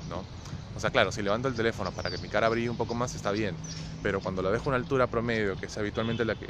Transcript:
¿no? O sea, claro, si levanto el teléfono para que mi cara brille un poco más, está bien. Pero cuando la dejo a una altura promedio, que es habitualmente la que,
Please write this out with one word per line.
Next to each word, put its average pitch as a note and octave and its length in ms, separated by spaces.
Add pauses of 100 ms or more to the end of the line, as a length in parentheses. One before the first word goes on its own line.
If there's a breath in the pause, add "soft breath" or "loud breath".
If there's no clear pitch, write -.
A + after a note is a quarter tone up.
¿no? F2 160 (540 loud breath)
O - 20
sea, G#2+ 120
claro, G#2+ 200
si G#2+ 120
levanto A2 240
el C3 80
teléfono A2 360
para F2 200
que F2 80
mi F2+ 100
cara G#2+ 180
brille A#2 220
un A#2 80
poco A#2 160
más, A#2+ 220
está - 160
bien. G#2 240 (480 loud breath)
Pero G2 180
cuando F#2 220
la F#2+ 80
dejo A2+ 140
a - 40
una C3+ 80
altura B2 300
promedio, A2 500
que G2 80
es F#2 120
habitualmente A2+ 460
la A2 120
que, - 140